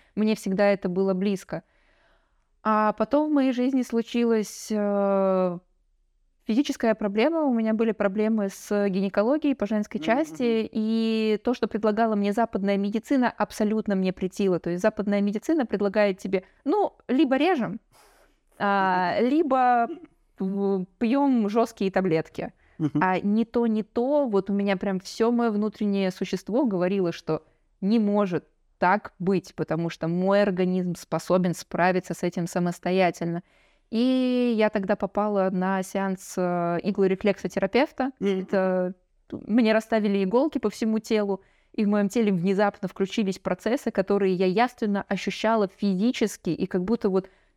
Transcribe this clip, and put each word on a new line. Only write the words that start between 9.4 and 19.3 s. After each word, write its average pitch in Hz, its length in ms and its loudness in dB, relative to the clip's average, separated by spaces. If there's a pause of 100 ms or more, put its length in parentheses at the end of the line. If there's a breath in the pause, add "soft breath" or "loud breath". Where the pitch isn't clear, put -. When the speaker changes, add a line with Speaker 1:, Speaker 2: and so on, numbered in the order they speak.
Speaker 1:
по 208 120 -2
женской 208 320 -4
Speaker 2:
Мгм, 156 60 -8
Speaker 1:
части, 294 380 0 (200)
Speaker 2:
мгм. - 80 -8
Speaker 1:
и 220 720 0
то, 247 100 0
что 233 140 -2
предлагала 220 480 0
мне 202 180 0
западная 202 440 0
медицина, 226 520 0
абсолютно 214 680 -2
мне 185 180 0
претило. 185 460 -2
То 175 120 -4
есть 180 100 -4
западная 202 400 0
медицина 220 440 0
предлагает 202 540 0
тебе, 190 240 -2 (220 soft breath)
ну, 370 280 0 (160)
либо 262 280 2
режем, 262 420 0 (800 soft breath)
а, 190 580 2
Speaker 2:
<laughs> - 40 2
Speaker 1:
либо 254 640 2 (520)